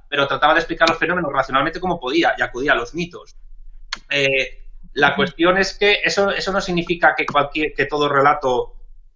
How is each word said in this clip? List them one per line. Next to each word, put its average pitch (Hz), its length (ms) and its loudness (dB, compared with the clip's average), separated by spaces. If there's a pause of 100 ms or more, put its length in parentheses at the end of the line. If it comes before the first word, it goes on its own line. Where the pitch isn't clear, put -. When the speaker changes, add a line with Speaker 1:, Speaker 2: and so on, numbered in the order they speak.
Speaker 1:
pero 143 180 0
trataba 147 280 2
de 165 60 4
explicar 165 280 2
los 160 100 0
fenómenos 160 340 -2
racionalmente 135 460 0
como 180 220 -2
podía 147 360 2
y 123 60 -2
acudía 131 300 0
a 123 40 4
los 117 180 -6
mitos. 170 420 -8 (720)
Eh, 135 560 -2 (280)
la 143 140 4
Speaker 2:
Ujú. - 80 0
Speaker 1:
cuestión 180 420 2
es 190 200 -2
que 202 240 4
eso, 196 280 2
eso 190 200 -4
no 190 100 0
significa 170 560 2
que 156 80 -2
cualquier, 143 480 0
que 135 140 -2
todo 147 220 0
relato, 139 640 2 (420)